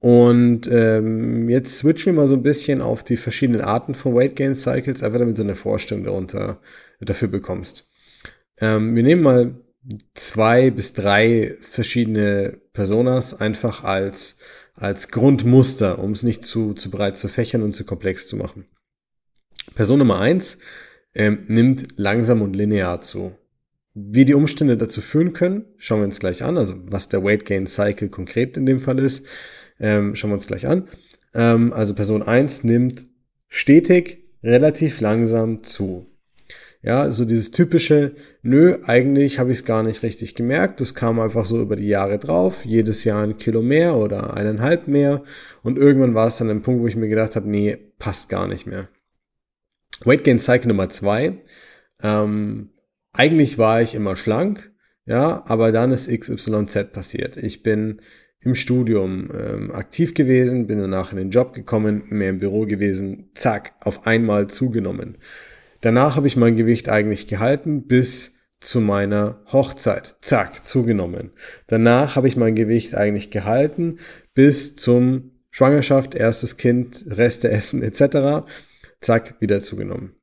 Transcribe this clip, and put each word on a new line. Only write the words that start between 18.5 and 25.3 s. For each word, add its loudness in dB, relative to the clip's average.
Person 2
Nummer 4
eins, 0
ähm, 0
nimmt 2
langsam 0
und -4
linear -2
zu. -10
Wie 4
die 4
Umstände 2
dazu -4
führen -2